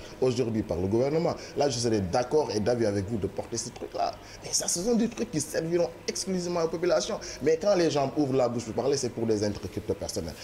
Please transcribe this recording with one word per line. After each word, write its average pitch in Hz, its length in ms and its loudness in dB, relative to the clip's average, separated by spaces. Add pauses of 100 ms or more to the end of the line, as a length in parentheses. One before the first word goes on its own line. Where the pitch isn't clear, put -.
(200)
aujourd'hui 113 420 2
par 90 140 -4
le 92 100 0
gouvernement. 139 480 2 (220)
Là, 139 140 4
je 120 80 -2
serais 113 220 2
d'accord 131 540 2
et 104 60 0
d'avis 113 260 2
avec 101 240 0
vous 120 80 -2
de 95 80 -2
porter - 300 -6
ce 117 140 -6
truc-là. - 420 -4 (360)
Et - 60 -6
ça, - 140 -2
ce 175 120 -2
sont 233 140 2
des 220 140 4
trucs - 240 -6
qui 151 80 0
serviront 165 480 0 (180)
exclusivement 175 560 -2
aux 165 60 2
populations. 175 500 0 (240)
Mais 156 180 4
quand 202 140 4
les 170 160 4
gens 135 260 2
ouvrent 135 200 2
la 123 120 6
bouche 117 180 -2
pour 107 80 -6
parler, 131 220 2
c'est 123 140 -2
pour 113 160 -2
des 107 160 2
intrigues 98 280 -2 (280)
personnelles. 85 460 -6